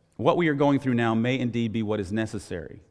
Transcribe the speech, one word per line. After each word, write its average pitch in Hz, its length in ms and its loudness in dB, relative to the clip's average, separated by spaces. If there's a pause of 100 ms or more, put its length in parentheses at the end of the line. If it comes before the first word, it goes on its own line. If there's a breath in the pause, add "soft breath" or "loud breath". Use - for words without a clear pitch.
(180)
what 147 180 2
we 170 140 2
are 151 40 2
going 143 260 4
through 131 160 0
now 117 200 2
may 123 240 0
indeed 117 320 -2
be 110 100 -2
what 107 200 -2
is 92 100 -6
necessary 104 800 -6